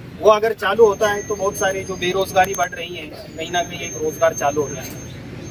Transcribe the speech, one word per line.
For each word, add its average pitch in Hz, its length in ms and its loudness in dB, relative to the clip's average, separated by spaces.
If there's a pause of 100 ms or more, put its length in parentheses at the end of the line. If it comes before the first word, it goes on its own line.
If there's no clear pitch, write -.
(160)
वो 202 140 6
अगर 214 240 4
चालू 214 320 4
होता 208 240 4
है 208 120 -2
तो 214 140 -4
बहुत 196 200 -2
सारे 190 280 0
जो 190 120 -6
बेरोज़गारी 185 580 2
बढ़ 175 160 0
रही 175 260 -10
है 160 100 -10
कहीं 160 460 -10
ना 175 100 2
कहीं 175 180 -10
एक 156 220 -8
रोज़गार 156 320 2
चालू 147 280 0
हो 135 80 -4
जाए। - 140 -10 (680)